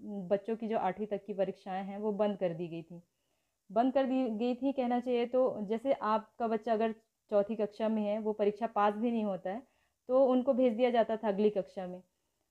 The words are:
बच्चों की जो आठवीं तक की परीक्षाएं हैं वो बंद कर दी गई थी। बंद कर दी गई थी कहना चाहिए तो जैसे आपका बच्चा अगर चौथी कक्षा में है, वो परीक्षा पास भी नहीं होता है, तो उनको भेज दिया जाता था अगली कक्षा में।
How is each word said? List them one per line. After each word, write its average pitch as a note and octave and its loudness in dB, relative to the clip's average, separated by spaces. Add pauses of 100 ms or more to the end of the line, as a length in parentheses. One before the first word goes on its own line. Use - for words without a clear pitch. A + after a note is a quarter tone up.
बच्चों G3+ -4
की A3+ -8
जो A3 0
आठवीं F#3 -2
तक G3+ -6
की G#3 -8
परीक्षाएं F#3+ -4
हैं G3 -10
वो G#3+ -2
बंद G3+ 0
कर F3+ -2
दी E3+ -6
गई E3 -10
थी। E3+ -18 (720)
बंद B3+ 2
कर C4+ 4
दी B3+ 0
गई A#3+ -2
थी C4 -2
कहना B3 0
चाहिए A#3+ 0
तो B3+ 0
जैसे A3+ -2
आपका A3 -2
बच्चा A3+ -2
अगर A3 0 (360)
चौथी G3+ 2
कक्षा G#3+ -2
में A3 0
है, G#3 0
वो G#3+ -2
परीक्षा G#3 0
पास G#3 2
भी A3+ 0
नहीं A3+ 0
होता F#3 -4
है, A#3 -6 (460)
तो C4 6
उनको B3+ 4
भेज B3 4
दिया A#3+ 2
जाता A3 2
था A3 -2
अगली G#3 4
कक्षा F#3+ -6
में। F3+ -12 (480)